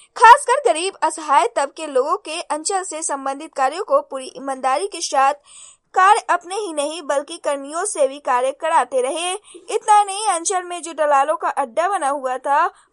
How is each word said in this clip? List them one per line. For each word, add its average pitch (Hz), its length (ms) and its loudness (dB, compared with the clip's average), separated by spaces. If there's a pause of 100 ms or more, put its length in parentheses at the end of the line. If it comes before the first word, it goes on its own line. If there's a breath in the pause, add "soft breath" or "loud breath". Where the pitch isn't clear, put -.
(160 soft breath)
खासकर 480 480 8
गरीब 359 400 0
असहाय 311 440 0 (100)
तबके 302 300 -4
लोगों 285 320 0
के 330 220 -10
अंचल 311 420 -4
से 320 200 -10
संबंधित 277 500 -6
कार्यों 285 300 -2
को 294 180 2
पूरी 269 340 -10
ईमानदारी 269 520 -4
के - 160 -10
साथ 277 300 2 (600 loud breath)
कार्य 392 240 6 (100)
अपने 349 260 -2
ही 415 180 -6
नहीं 302 300 -6
बल्कि 285 340 -4
कर्मियों 294 480 -6
से 302 220 0
भी 277 140 -6
कार्य 262 320 0
कराते 277 480 0
रहे। 320 300 -2
इतना 415 720 0
नहीं, 403 240 -4
अंचल 359 360 -2
में 349 180 -10
जो 320 140 -10
दलालों 294 420 2
का 349 140 -4
अड्डा 277 380 -2
बना 330 200 -2
हुआ 262 300 -4
था 294 260 2 (280 soft breath)